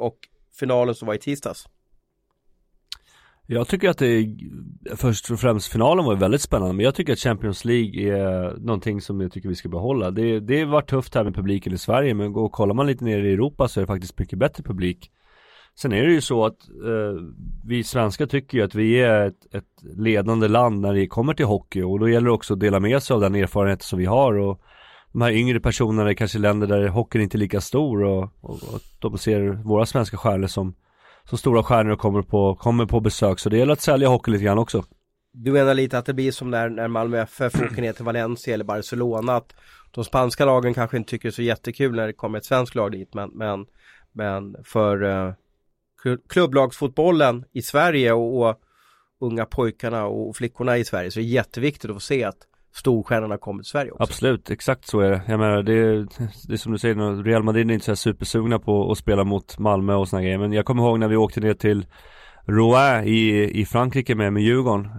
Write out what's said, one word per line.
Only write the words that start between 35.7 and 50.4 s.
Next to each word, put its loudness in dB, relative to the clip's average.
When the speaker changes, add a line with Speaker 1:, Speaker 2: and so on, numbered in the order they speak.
Speaker 1:
lite 0
att -6
det -4
blir -2
som -8
när, 0
när -6
Malmö -2
F -6
F -2
åker -2
ner -4
till -12
Valencia -4
eller -4
Barcelona, -4
att -6
de -8
spanska 0
lagen 4
kanske -2
inte -6
tycker -6
det -4
är -10
så -6
jättekul -2
när -2
det -6
kommer -6
ett -12
svenskt 0
lag -2
dit, -14
men, -8
men, -6
men -6
för, 0
eh, 0
klu-, -2
klubblagsfotbollen 2
i -8
Sverige 2
och, 0
och -2
unga -4
pojkarna -4
och -6
flickorna -2